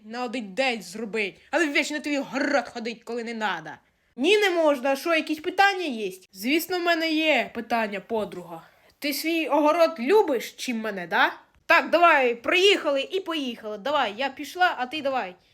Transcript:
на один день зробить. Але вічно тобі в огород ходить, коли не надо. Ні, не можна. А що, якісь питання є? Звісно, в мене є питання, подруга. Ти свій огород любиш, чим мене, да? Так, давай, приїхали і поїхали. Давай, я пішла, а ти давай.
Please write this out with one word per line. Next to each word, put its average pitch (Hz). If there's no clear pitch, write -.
на 233
один 220
день 240
зробить. 208
Але 320
вічно 294
тобі 294
в 269
огород 269
ходить, 233
коли 233
не 233
надо. 185
Ні, 349
не 403
можна. 294
А 269
що, 330
якісь 311
питання 370
є? 220
Звісно, 311
в 349
мене 330
є 302
питання, 226
подруга. 180
Ти 285
свій 320
огород 320
любиш, 294
чим 233
мене, 202
да? 240
Так, 294
давай, 294
приїхали 320
і 359
поїхали. 254
Давай, 247
я 269
пішла, 302
а 247
ти 302
давай. 247